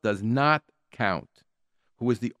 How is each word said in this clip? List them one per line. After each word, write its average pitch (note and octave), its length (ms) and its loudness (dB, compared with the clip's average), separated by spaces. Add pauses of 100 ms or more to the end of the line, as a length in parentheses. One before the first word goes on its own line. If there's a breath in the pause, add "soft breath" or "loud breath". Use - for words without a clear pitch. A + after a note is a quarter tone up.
does G#2 180 -2
not C#3 420 2 (280)
count, F#2+ 520 -4 (540)
who A#2+ 140 0
is A#2 80 0
the A#2+ 220 -6